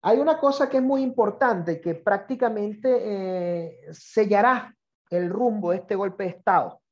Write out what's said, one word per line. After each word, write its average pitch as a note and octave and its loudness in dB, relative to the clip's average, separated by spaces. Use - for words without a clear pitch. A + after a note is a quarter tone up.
Hay A3 4
una D4+ 2
cosa C#4 2
que C4+ -2
es C4 2
muy C4+ 0
importante, G3+ 0
que E3+ -4
prácticamente, G#3+ -2
eh, F#3 -6
sellará G#3+ 0
el F3 -2
rumbo G#3 -2
de F#3 0
este - -6
golpe G3 -4
de F3+ -4
Estado. - -2